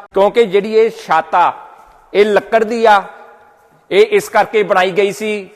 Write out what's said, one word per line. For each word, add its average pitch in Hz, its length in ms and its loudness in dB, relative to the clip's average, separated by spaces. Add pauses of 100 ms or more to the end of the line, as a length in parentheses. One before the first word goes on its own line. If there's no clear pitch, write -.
(120)
ਕਿਉਂਕਿ 202 320 2
ਜਿਹੜੀ 202 300 -2
ਇਹ 220 240 2
ਛੱਤ 160 360 -2
ਆ 165 180 2 (600)
ਇਹ 202 120 2
ਲੱਕੜ 214 400 0
ਦੀ 226 200 -2
ਆ। 202 180 4 (880)
ਇਹ 202 180 4
ਇਸ 202 200 -2
ਕਰਕੇ 208 340 0
ਬਣਾਈ 185 280 0
ਗਈ 196 220 -2
ਸੀ 208 440 -8